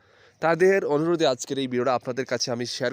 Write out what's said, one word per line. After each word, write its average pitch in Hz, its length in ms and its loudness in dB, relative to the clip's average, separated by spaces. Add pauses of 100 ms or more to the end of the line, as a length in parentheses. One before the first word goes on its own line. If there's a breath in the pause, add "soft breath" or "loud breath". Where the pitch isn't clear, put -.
(460 soft breath)
তাদের 185 340 4 (160)
অনুরোধে 160 380 2
আজকের 131 300 -6
এই 131 80 -4
ভিডিওটা 123 280 0
আপনাদের 127 320 -6
কাছে 123 240 -2
আমি 120 100 -6 (100)
শেয়ার 123 180 -2